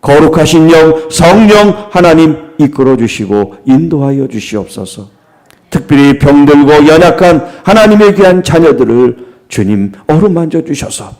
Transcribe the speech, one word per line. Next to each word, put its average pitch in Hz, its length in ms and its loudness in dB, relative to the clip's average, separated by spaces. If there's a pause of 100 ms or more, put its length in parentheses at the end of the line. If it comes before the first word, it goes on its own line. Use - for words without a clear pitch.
거룩하신 160 680 2
영, 160 380 2
성령 208 800 0
하나님 165 680 0
이끌어 135 380 0
주시고 104 680 -4
인도하여 139 600 -2
주시옵소서. 104 840 -12 (600)
특별히 139 480 0
병들고 143 720 4
연약한 165 580 2 (180)
하나님의 208 520 2
귀한 185 260 2
자녀들을 123 960 -2 (100)
주님 101 440 -4 (160)
어루만져 165 560 -2
주셔서 - 560 -12